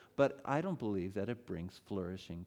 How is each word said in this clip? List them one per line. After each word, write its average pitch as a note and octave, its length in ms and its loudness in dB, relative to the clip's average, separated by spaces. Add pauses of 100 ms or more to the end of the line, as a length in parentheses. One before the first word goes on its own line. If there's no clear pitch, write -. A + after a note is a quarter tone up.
(160)
but C#3 280 6
I C#3+ 180 2
don't F3 180 -2
believe G2 340 0
that G2+ 160 0
it A#2+ 160 -6
brings F2 400 -6
flourishing F#2 600 -4